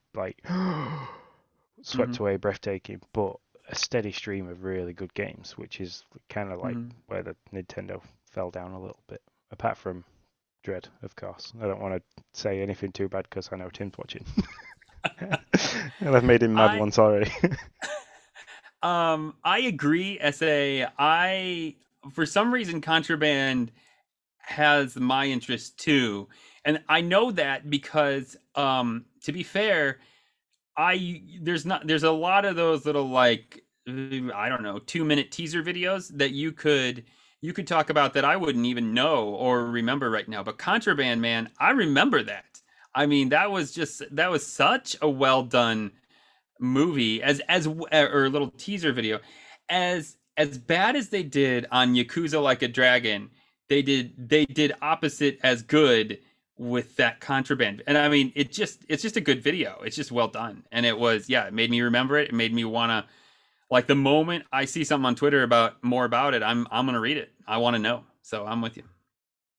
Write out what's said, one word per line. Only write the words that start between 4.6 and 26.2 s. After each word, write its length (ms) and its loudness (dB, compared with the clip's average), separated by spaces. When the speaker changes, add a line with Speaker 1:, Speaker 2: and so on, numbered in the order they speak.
Speaker 1:
really 300 -6
good 200 -12
games, 440 -10
which 240 -14
is 220 -14
kinda 280 -10
like 200 -8
Speaker 2:
Mm-hmm. 160 -12
Speaker 1:
where 160 -10
the 120 -14
Nintendo 480 -12
fell 260 -10
down 220 -14
a 80 -16
little 260 -18
bit, 140 -20
apart 260 -6
from 280 -10
Dread, 260 -10
of 120 -16
course. 460 -16
I 60 -4
don't 140 -6
wanna 200 -6
say 280 -6
anything 320 -6
too 160 -6
bad 200 -8
'cause 220 -12
I 60 -8
know 120 -12
Tim's 280 -12
watching. 280 -14
<laughs> 960 -4
And 160 2
I've 80 6
made 200 6
him 120 4
mad 180 8
Speaker 2:
I 0 -
Speaker 1:
once 260 2
already. 320 4
<laughs> 160 0
Speaker 2:
Um, 640 0
I 160 2
agree, 600 0
S 220 -2
A. 460 2
I, 760 0
for 140 -2
some 280 2
reason, 280 -4
Contraband 920 0
has 580 2
my 300 0
interest 520 -6
too. 500 0